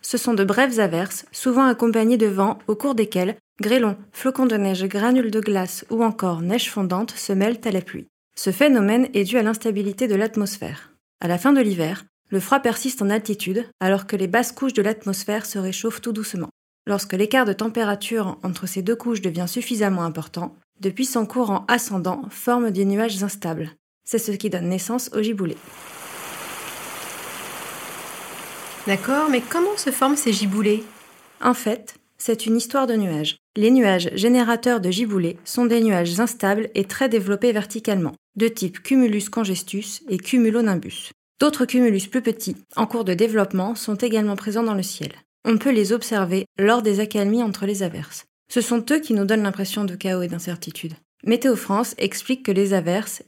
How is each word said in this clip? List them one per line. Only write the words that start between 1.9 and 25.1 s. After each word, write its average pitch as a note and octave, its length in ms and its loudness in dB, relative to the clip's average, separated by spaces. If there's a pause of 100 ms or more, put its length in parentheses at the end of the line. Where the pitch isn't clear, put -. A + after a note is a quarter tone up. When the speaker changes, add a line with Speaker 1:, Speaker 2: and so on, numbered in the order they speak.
Speaker 1:
de G#3+ 100 4
vents, G3 300 2 (100)
au G#3+ 80 0
cours C4+ 200 -2
desquels G#3 420 0 (240)
grêlons, G#3 360 2 (140)
flocons C4 360 0
de A3+ 80 2
neige, G3 300 0
granules A3+ 440 2
de G#3+ 100 0
glace G3 500 -2
ou A3+ 140 2
encore F#3+ 380 0
neige G3 300 -2
fondante F#3+ 400 -2
se - 220 -6
mêlent G#3+ 320 2
à A3 60 0
la F#3+ 100 0
pluie. - 260 -14 (280)
Ce - 160 -2
phénomène A#3+ 640 4
est G3+ 120 2
dû A3 120 0
à A3+ 60 4
l'instabilité G#3 640 -2
de G#3 80 2
l'atmosphère. G3+ 760 -4 (260)
À F3 80 -4
la F3 100 2
fin C4 160 4
de C4+ 80 6
l'hiver, F#3+ 440 0 (240)
le G3 100 0
froid F#3+ 200 4
persiste B3 420 -2
en G3 80 2
altitude, G#3+ 580 -2 (140)
alors G3 260 2
que - 80 -2
les F#3+ 120 0
basses A#3 260 0
couches C4+ 200 -2
de A3 80 4
l'atmosphère G#3+ 640 -2
se - 140 -6
réchauffent F#3+ 420 -4
tout A#3 120 -4
doucement. G#3 360 -6 (380)
Lorsque G3+ 260 -2
l'écart G#3+ 320 2
de G3+ 80 2
température G#3+ 880 -2
entre F#3 240 -4
ces F#3+ 160 -6
deux G#3+ 140 0
couches A3+ 260 -2
devient F3+ 260 -2
suffisamment G#3 560 -2
important, E3 520 -8 (240)
de G3 100 -2
puissants A#3 360 -2
courants G#3+ 420 0
ascendants G#3+ 600 0
forment A#3+ 420 0
des G3 140 0
nuages G3+ 360 0
instables. E3+ 500 -6 (340)
C'est - 120 -2
ce A3 140 -2
qui G3+ 180 -4
donne F3 200 -2
naissance A3 440 -4